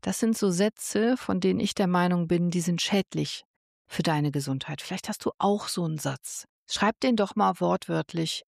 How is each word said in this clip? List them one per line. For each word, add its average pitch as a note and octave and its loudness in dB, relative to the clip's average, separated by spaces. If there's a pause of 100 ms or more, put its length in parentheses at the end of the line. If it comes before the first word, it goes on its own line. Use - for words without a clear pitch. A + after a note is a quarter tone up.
Das - -4
sind A3+ 2
so G3+ 2
Sätze, G#3+ 0
von F#3+ -2
denen F#3 2
ich - 0
der G3 2
Meinung F3+ 2
bin, F3 2
die F3 0
sind E3+ 0
schädlich - -2 (420)
für - -4
deine D3+ 2
Gesundheit. C#3 -4
Vielleicht - -8
hast - -6
du - -2
auch G3+ 0
so F3 -2
einen D#3 -2
Satz. - -8 (200)
Schreib - 0
den B3+ 4
doch G3+ 0
mal F#3+ 2
wortwörtlich E3 -2